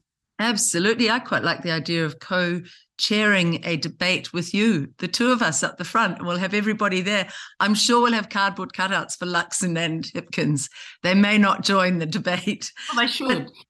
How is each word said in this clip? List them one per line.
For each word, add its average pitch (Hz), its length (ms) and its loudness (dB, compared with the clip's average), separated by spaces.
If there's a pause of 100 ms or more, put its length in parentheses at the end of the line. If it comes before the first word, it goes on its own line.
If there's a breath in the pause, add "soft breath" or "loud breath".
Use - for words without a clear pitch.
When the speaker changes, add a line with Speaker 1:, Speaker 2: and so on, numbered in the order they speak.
(400)
Speaker 1:
Absolutely. 214 720 2
I 247 80 2
quite - 240 -2
like 165 180 0
the 175 80 -4
idea 165 340 -2
of 151 160 -4
co-chairing 180 1400 0
a 170 140 -2
debate 175 560 -2
with 175 220 -4
you, 196 420 2
the - 100 -6
two 240 240 0
of 240 120 2
us 165 180 0
up - 160 -4
the 180 80 -10
front, 196 320 0
and - 80 -8
we'll 175 120 -2
have 190 180 -2
everybody 208 460 0
there. 190 260 -2 (320 loud breath)
I'm 202 160 2
sure 240 260 4
we'll 233 120 4
have 220 160 -2
cardboard 190 440 -2
cutouts 185 460 -2
for 180 80 -6
Luxon 175 500 -2
and 165 260 -2
Hipkins. 151 640 -2 (360 loud breath)
They 180 100 4
may 208 240 6
not 202 260 4
join 185 360 2
the 160 80 -2
debate. 175 640 -4 (180)
Speaker 2:
Well, 247 160 0
they 254 60 -2
should. - 160 -4
Speaker 1:
But 165 240 -2 (180)